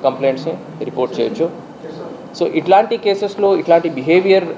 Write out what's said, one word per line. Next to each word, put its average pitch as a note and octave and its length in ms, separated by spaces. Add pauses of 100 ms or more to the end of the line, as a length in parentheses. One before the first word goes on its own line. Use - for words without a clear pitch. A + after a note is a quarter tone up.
కంప్లైంట్స్ని C3+ 500 (300)
రిపోర్ట్ - 360
చేయొచ్చు. - 540 (680)
So E3+ 60
ఇట్లాంటి F#3+ 500
కేసెస్లో G3 600
ఇట్లాంటి E3 320
బిహేవియర్ F3 560 (140)